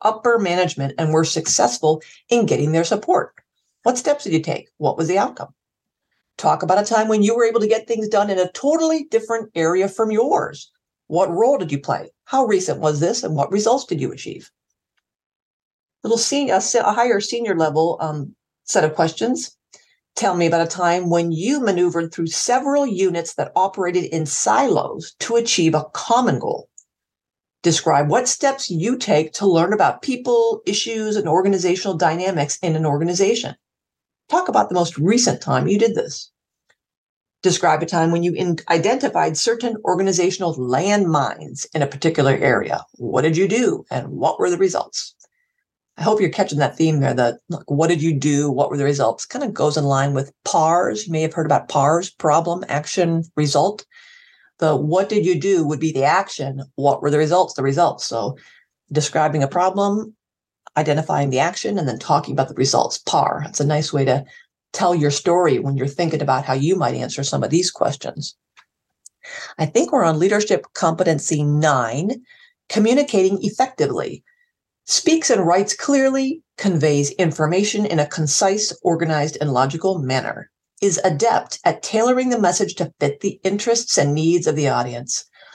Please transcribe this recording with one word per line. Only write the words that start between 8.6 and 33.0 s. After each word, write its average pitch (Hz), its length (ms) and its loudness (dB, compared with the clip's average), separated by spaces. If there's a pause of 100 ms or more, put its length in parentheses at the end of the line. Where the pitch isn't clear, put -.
different 226 500 -4
area 175 320 2
from 214 240 -2
yours. 233 580 -2 (380)
What 180 240 0
role 226 260 2
did 165 140 -4
you 143 80 -2
play? - 320 -6 (140)
How 262 200 2
recent 190 340 0
was 151 200 0
this? 160 240 0
And - 120 -4
what 139 160 -2
results 226 340 2
did 151 160 -4
you 131 100 -4
achieve? - 400 -16 (1500)
Little 220 140 2
sen-, 277 320 0
a 190 120 2
se-, - 180 0
a - 120 2
higher 226 280 2
senior 220 380 -2
level, 160 420 2
um, 151 360 -6 (300)
set - 180 0
of 156 120 0
questions. 220 600 -2 (600)
Tell 196 200 0
me 170 100 2
about 165 200 2
a 165 40 -6
time 175 400 0
when 170 220 0
you 208 280 -2
maneuvered 175 540 0
through 165 140 -4
several 277 580 0
units 180 500 -2
that - 200 -6
operated 180 500 0
in 156 200 -4
silos 208 920 0
to - 160 -2
achieve 180 400 2
a 147 180 0
common 226 460 0
goal. - 300 -8 (920)
Describe 147 460 2
what 247 180 2
steps - 420 -2
you 196 280 -2
take 160 360 0
to 202 140 0
learn 175 260 4
about 175 280 0
people, 247 640 0
issues, 214 480 -2
and 202 120 -2
organizational 185 680 2
dynamics 165 640 -2
in 160 140 0
an 160 100 0
organization. 175 720 0 (720)